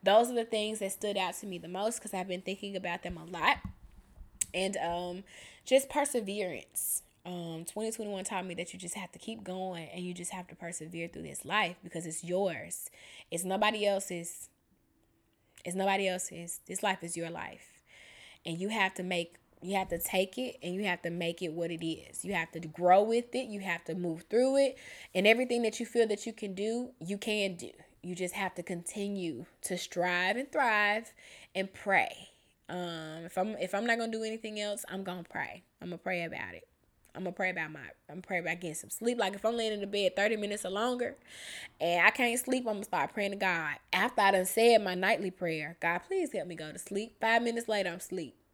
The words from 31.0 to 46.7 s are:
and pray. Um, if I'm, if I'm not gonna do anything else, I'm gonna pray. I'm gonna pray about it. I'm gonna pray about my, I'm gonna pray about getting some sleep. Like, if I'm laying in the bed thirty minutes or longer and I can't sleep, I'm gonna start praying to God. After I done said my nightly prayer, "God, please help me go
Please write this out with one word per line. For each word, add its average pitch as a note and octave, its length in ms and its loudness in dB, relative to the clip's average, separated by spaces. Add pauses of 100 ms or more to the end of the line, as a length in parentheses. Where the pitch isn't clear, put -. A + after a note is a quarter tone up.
and F#3+ 160 -2
pray. - 600 0 (400)
Um, E3 560 -6
if E3+ 100 -6
I'm, G3 200 2
if F3+ 180 -4
I'm G3+ 100 0
not A#3 140 2
gonna A3+ 120 -2
do A3 140 -4
anything A3 340 -6
else, G#3 300 -4
I'm F#3+ 160 -6
gonna F3+ 200 -6
pray. - 400 -8 (180)
I'm F3+ 60 -10
gonna E3+ 100 -8
pray F3 260 -2
about A#2+ 300 -8
it. - 120 -18 (480)
I'm F#3 100 -6
gonna F3 80 -2
pray F#3 180 0
about D#3+ 220 -4
my, D3 80 -12
I'm A#2+ 340 -16
gonna F3+ 80 -10
pray F#3 160 -2
about E3 220 -4
getting E3 140 -6
some - 140 -8
sleep. A#3+ 300 -2
Like, G3+ 160 0
if G3+ 100 -12
I'm A3+ 100 2
laying A3+ 180 0
in G#3 80 -4
the G3+ 60 -4
bed G3+ 300 2
thirty G#3+ 200 4
minutes G#3 280 -4
or - 60 -4
longer A#3+ 460 0 (640)
and E3+ 280 6
I G#3+ 40 10
can't A#3+ 280 2
sleep, B3+ 280 0
I'm G#3+ 80 0
gonna G3+ 100 -6
start D3 280 0
praying G3+ 200 0
to G3+ 40 -6
God. E3+ 400 2 (160)
After G#3+ 300 4
I G3 80 10
done F#3 160 6
said A3+ 360 8
my F#3 120 0
nightly F#3+ 360 2
prayer, D#3+ 500 -4
"God, E3+ 180 2
please F#4 340 -2
help F3 140 -2
me F3 80 -8
go D#3 180 -10